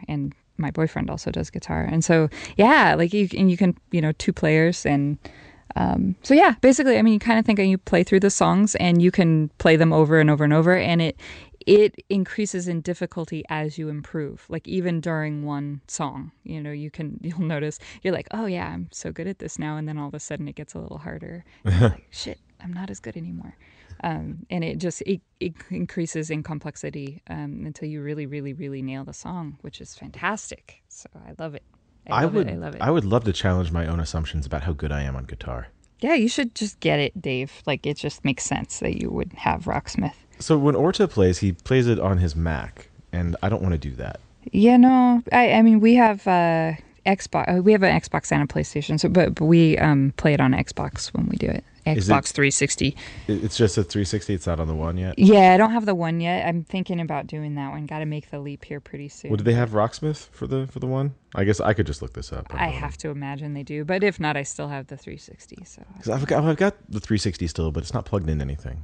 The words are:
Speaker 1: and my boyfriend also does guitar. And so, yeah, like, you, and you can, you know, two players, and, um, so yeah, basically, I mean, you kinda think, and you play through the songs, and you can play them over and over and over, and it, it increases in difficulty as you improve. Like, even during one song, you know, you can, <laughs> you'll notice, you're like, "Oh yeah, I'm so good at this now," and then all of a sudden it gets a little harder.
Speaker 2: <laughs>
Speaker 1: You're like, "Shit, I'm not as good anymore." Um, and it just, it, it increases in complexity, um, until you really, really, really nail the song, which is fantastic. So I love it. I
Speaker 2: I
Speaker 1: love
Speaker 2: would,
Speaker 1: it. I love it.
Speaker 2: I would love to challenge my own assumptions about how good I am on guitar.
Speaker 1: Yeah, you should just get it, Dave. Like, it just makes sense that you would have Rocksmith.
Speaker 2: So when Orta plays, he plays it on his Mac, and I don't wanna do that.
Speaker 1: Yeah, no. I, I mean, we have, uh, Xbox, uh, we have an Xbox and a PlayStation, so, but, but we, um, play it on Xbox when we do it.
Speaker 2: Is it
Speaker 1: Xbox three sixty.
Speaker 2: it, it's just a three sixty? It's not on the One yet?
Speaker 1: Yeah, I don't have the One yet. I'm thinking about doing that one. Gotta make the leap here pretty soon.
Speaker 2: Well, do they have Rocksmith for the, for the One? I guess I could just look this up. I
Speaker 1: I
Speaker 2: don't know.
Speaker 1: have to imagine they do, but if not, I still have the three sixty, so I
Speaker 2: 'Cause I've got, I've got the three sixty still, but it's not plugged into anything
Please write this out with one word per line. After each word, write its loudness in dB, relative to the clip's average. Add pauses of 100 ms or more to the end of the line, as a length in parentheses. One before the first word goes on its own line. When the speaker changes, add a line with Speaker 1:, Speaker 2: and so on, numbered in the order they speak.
Speaker 1:
and -6 (240)
my -4
boyfriend -2
also -8
does -6
guitar. -6
And 0
so, 4 (280)
yeah, 6
like, 2
you, 2
and 4
you 2
can, 4 (160)
you 2
know, 2
two -2
players, 2
and, 0 (580)
um, 0
so 4
yeah, 8
basically, 6
I 2
mean, 6
you 2
kinda 2
think, 2
and 2
you 4
play 2
through 4
the 4
songs, 2
and 4
you 6
can 2
play 6
them 6
over 6
and 6
over 4
and 4
over, 6
and 2
it, -2 (480)
it 6 (140)
increases -4
in -4
difficulty -8
as -6
you -8
improve. -10
Like, -10
even -2
during -4
one -8
song, -10 (120)
you -12
know, -10
you -12
can, -12
<laughs> -14
you'll -8
notice, -4 (240)
you're -2
like, -6
"Oh -6
yeah, -6
I'm -10
so -12
good -10
at -10
this -12
now," -8
and -8
then -8
all -10
of -14
a -14
sudden -10
it -14
gets -16
a -14
little -14
harder. -14 (120)
Speaker 2:
<laughs> -20
Speaker 1:
You're 4
like, -6
"Shit, -14 (220)
I'm -12
not -10
as -12
good -14
anymore." -12 (480)
Um, -8
and -4
it -6
just, -6
it, -4 (180)
it -8 (180)
increases -6
in -6
complexity, -12
um, -12
until -12
you -10
really, -10
really, -10
really -10
nail -8
the -16
song, -12
which -18
is -20
fantastic. -10
So -20 (180)
I -20
love -12
it. -20 (460)
I 0
Speaker 2:
I 4
Speaker 1:
love 0
Speaker 2:
would, 0
Speaker 1:
it. -6
I -8
love -10
it. -12
Speaker 2:
I 0
would 2
love 2
to 0
challenge 0
my -2
own -2
assumptions -4
about -6
how -4
good -6
I -2
am -4
on -10
guitar. -12 (320)
Speaker 1:
Yeah, 0
you 2
should -4
just -8
get 0
it, -4
Dave. -6 (140)
Like, -4
it -4
just -8
makes -2
sense -8
that -4
you -6
would -6
have -4
Rocksmith. -4 (260)
Speaker 2:
So 0
when 2
Orta 2
plays, 2
he 0
plays 0
it 2
on 0
his 0
Mac, -6 (220)
and -4
I 0
don't -2
wanna 0
do -8
that. -10 (320)
Speaker 1:
Yeah, 6
no. 6 (100)
I, 4
I 6
mean, 8
we 8
have, 4
uh, 2 (320)
Xbox, 0
uh, 2
we 6
have 4
an 4
Xbox -6
and 2
a 0
PlayStation, -4
so, 2
but, 4
but -2
we, 6
um, 2
play 2
it 2
on 4
Xbox -6
when -2
we -4
do -4
it. -6 (220)
Speaker 2:
Is 0
it 4
Speaker 1:
Xbox 2
three 2
sixty. -2 (300)
Speaker 2:
it, -2
it's -6
just 2
a 2
three -2
sixty? -4
It's -6
not -2
on -2
the -4
One -4
yet? -4
Speaker 1:
Yeah, 10
I 8
don't 4
have -2
the 0
One -2
yet. -2
I'm -2
thinking -6
about -6
doing -10
that -8
one. -10
Gotta -8
make -8
the -12
leap -14
here -12
pretty -16
soon. -12
Speaker 2:
Well, 2
do -4
they 4
have 0
Rocksmith -2
for -10
the, -4
for -16
the -6
One? -4 (180)
I -2
guess 2
I 2
could -2
just -8
look -10
this -14
up. -12
I -8
Speaker 1:
I -2
Speaker 2:
don't -4
know. -8
Speaker 1:
have -10
to -10
imagine -10
they -10
do, -8
but 0
if 0
not, -2
I -4
still -10
have -10
the -16
three -16
sixty, -20
so -20
I -20
Speaker 2:
'Cause -8
I've -2
got, 2
I've 2
got 0 (140)
the -8
three 0
sixty -4
still, -2
but -4
it's -10
not -4
plugged -4
into -2
anything -10